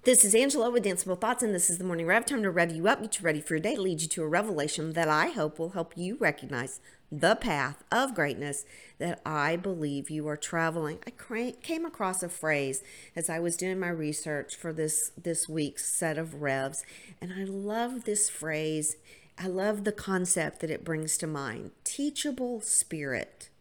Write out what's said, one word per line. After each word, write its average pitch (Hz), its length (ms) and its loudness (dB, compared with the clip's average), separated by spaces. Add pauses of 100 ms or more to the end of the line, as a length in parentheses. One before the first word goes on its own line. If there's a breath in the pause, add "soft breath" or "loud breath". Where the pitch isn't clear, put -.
This 254 180 10
is 226 120 8
Angela 247 340 4
with 240 140 2
Danceable 180 360 0
Thoughts, 240 220 0
and 214 100 2
this 180 160 2
is 170 100 0
the 185 60 -4
Morning 170 220 0
Rev. 220 180 4
Time 240 200 0
to 196 80 2
rev 170 180 4
you 165 160 0
up, 226 160 4
get 220 160 -4
you 185 60 -8
ready 156 160 2
for - 140 -2
your 156 60 2
day, 214 140 0
lead 185 260 0
you 160 60 -2
to 165 160 -2
a 156 60 0
revelation 160 640 0
that 165 160 2
I 156 220 6
hope 156 280 -2
will 165 120 -4
help 175 260 -6
you 180 240 -4
recognize 135 580 0 (320 loud breath)
the 165 240 4
path 147 560 0
of 262 240 2
greatness 143 500 -2 (340 loud breath)
that 139 280 -2
I 156 300 2
believe 156 520 -2
you 151 200 -4
are 147 80 -2
traveling. 165 720 -2
I - 20 -10
cra-, 240 400 -6 (100)
came 330 240 -4
across 190 380 -2
a 175 60 -4
phrase 143 560 0 (320 loud breath)
as 170 120 -2
I 165 120 -2
was 170 160 0
doing 185 240 -2
my 175 80 0
research 151 680 -4
for 165 180 -6
this, 156 380 0 (100)
this 165 280 -2
week's 156 360 -4
set 156 340 0
of 160 220 -6
revs, 139 440 -2 (360 loud breath)
and 185 120 -8
I 190 100 -4
love 214 640 -4
this - 260 0
phrase. 156 680 -2 (380 loud breath)
I 180 120 -6
love 202 340 0
the 208 80 0
concept 180 680 0
that 156 100 -4
it - 140 -4
brings 156 340 -2
to 165 80 -4
mind: 139 460 -6 (100)
teachable 269 760 -4
spirit. - 920 -2 (100)